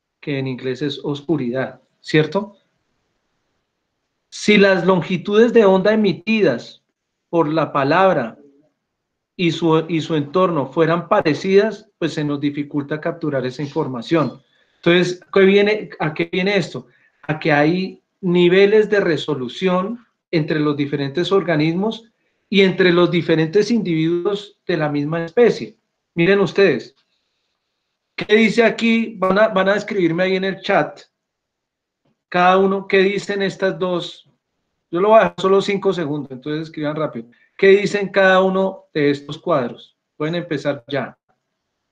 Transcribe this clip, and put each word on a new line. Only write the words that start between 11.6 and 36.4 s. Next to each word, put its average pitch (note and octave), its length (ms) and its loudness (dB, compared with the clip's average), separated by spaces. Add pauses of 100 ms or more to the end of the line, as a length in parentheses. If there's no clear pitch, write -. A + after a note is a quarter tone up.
pues D#3 160 -4
se D#3 100 -4
nos C#3+ 160 -4
dificulta C#3+ 580 -6
capturar D3+ 460 -4
esa C3 180 -8
información. C#3 800 -4 (360)
Entonces, F3 440 0 (120)
¿qué G3 80 4
viene, G3+ 580 4
a D#3 160 -4
qué E3+ 180 -6
viene F#3 240 0
esto? D3 300 -4 (360)
A D3+ 160 -6
que D#3+ 140 -2
hay E3+ 500 0 (200)
niveles G3 680 4
de G3+ 120 0
resolución F3 1080 -4 (240)
entre D#3 300 -2
los D3 160 0
diferentes C#3+ 540 -4
organismos E3+ 800 -2 (380)
y G3 140 2
entre F3+ 280 4
los E3+ 200 4
diferentes E3+ 600 0
individuos F3 960 -2
de F3 120 -2
la D3+ 100 -2
misma D3+ 380 -4
especie. E3 500 0 (380)
Miren F#3+ 260 2
ustedes, F3 540 0 (1200)
¿qué - 180 0
dice A3+ 300 4
aquí? A3+ 540 0
Van F#3+ 200 0
a, A3 100 4
van F#3+ 200 0
a G3+ 80 2
escribirme F3+ 480 -2
ahí F#3+ 120 0
en F#3 80 -4
el F#3+ 160 -6
chat, E3 400 -2 (1300)
cada F3+ 280 2
uno, G3 320 0
¿qué G3 100 2
dicen G3 440 -2
estas F#3+ 360 -4
dos? F3+ 480 -6 (640)
Yo E3+ 100 -4
lo G3+ 80 2
voy A3 100 8
a - 20 8
dejar F3+ 180 0
solo G3 220 2
cinco G3 320 -2
segundos, D3+ 380 -6
entonces D3+ 320 -8